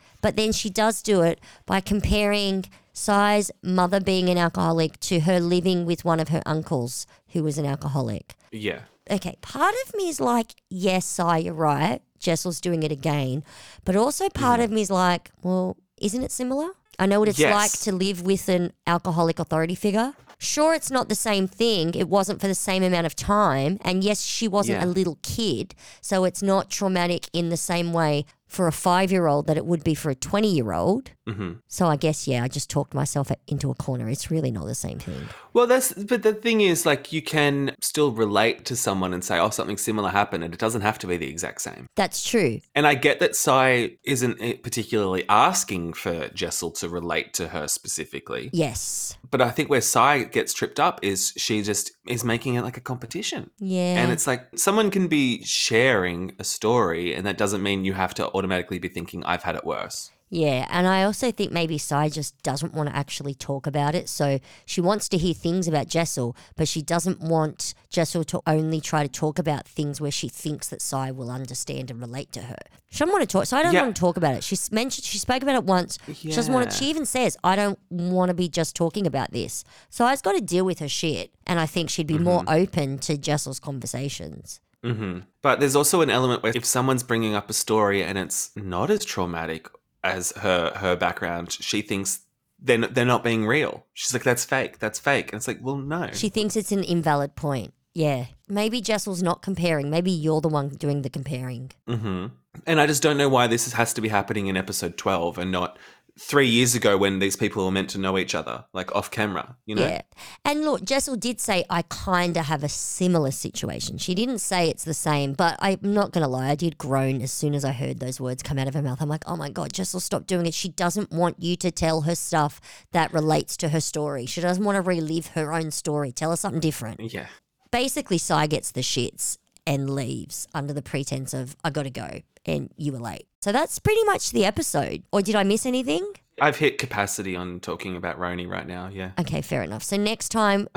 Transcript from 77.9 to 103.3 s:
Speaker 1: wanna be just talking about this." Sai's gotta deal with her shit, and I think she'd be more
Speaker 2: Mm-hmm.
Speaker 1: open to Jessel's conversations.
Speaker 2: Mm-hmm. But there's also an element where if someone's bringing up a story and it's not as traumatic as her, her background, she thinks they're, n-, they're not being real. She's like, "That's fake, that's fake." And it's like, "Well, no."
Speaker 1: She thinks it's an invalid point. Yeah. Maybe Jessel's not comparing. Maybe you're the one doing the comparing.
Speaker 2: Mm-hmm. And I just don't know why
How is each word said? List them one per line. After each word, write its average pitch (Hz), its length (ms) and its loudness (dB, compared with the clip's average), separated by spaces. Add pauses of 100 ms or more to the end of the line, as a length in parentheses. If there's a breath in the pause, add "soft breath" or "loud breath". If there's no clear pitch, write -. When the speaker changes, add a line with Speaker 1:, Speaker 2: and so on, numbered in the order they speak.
Speaker 1:
wanna 180 440 2
be 175 140 0
just 160 260 -2
talking 175 320 0
about 135 240 -2
this." - 320 -6 (280 soft breath)
Sai's 247 320 2
gotta 381 180 2
deal 185 240 0
with 185 160 -2
her 151 80 -6
shit, 131 420 -2 (160)
and 170 140 2
I 160 60 2
think 160 220 -2
she'd 160 200 -4
be 156 100 2
more 175 220 4
Speaker 2:
Mm-hmm. 156 220 4
Speaker 1:
open 139 360 -2
to 147 180 -2
Jessel's 143 440 -4
conversations. 127 1000 -8 (240)
Speaker 2:
Mm-hmm. 107 360 -4 (220)
But 131 180 4
there's 139 160 4
also 147 240 4
an 147 100 4
element 123 320 2
where 113 120 0
if 120 100 -4
someone's 127 400 2
bringing 113 300 0
up 101 140 -4
a - 40 -8
story 104 500 2
and 92 160 -2
it's - 380 -4
not 98 340 -2
as 214 140 0
traumatic 82 640 -4 (360)
as 92 320 -2
her, 90 400 2
her 92 180 0
background, 87 680 -2
she 104 220 -2
thinks 98 380 -4 (400)
they're, 120 220 4
n-, - 100 0
they're 127 120 2
not 123 200 2
being 113 220 2
real. 135 460 0
She's - 200 -6
like, 123 100 -2
"That's 123 220 2
fake, - 340 -2
that's 110 220 -4
fake." - 320 0
And 107 80 -6
it's - 80 -8
like, 117 120 -4
"Well, 131 180 -4
no." 151 340 -6
Speaker 1:
She - 160 -2
thinks 208 260 -2
it's 214 160 -2
an 196 140 0
invalid 151 500 0
point. 135 400 -6 (180)
Yeah. 143 340 0 (220)
Maybe 214 320 -2
Jessel's 190 420 -2
not - 200 0
comparing. 165 480 0
Maybe 180 220 2
you're 156 300 2
the 165 60 2
one 147 200 0
doing 143 340 -2
the 135 80 -4
comparing. 127 600 -8 (160)
Speaker 2:
Mm-hmm. 107 380 -2 (400)
And 160 140 6
I 151 60 8
just 147 160 2
don't 151 160 6
know 143 100 6
why 123 200 6